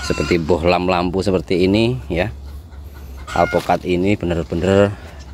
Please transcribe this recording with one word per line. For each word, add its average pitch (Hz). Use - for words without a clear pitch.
seperti 82
buah 85
lam 90
lampu 90
seperti 92
ini 117
ya, 90
alpukat 85
ini 92
bener-bener, 87